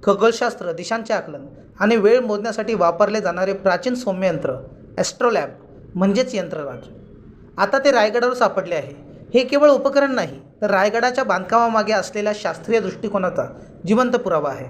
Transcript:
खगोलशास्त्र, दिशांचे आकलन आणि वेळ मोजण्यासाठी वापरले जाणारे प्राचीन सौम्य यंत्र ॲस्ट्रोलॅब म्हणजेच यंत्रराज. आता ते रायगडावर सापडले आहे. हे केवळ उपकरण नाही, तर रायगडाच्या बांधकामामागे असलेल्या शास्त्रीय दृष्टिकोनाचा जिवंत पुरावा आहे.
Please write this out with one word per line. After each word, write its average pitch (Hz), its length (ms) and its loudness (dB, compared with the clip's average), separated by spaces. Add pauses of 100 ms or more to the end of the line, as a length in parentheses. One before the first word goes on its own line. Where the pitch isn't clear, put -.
खगोलशास्त्र, 208 680 0
दिशांचे 220 420 -6
आकलन 165 320 -8 (340)
आणि 214 160 4
वेळ 226 240 6
मोजण्यासाठी 214 540 -4
वापरले 202 480 2
जाणारे 185 320 -2
प्राचीन 196 420 0
सौम्य 190 320 -2
यंत्र 143 280 -2 (420)
ॲस्ट्रोलॅब 202 520 0 (460)
म्हणजेच 202 400 0
यंत्रराज. 151 540 -8 (680)
आता 202 220 2
ते 269 120 4
रायगडावर 240 420 2
सापडले 190 420 0
आहे. 143 180 -6 (400)
हे 254 100 4
केवळ 285 260 4
उपकरण 277 420 2
नाही, 208 280 -4 (220)
तर 208 80 0
रायगडाच्या 233 540 2
बांधकामामागे 214 720 2
असलेल्या 208 420 -2
शास्त्रीय 208 440 -2
दृष्टिकोनाचा 185 680 -4 (420)
जिवंत 233 240 2
पुरावा 160 380 0
आहे. 127 200 -10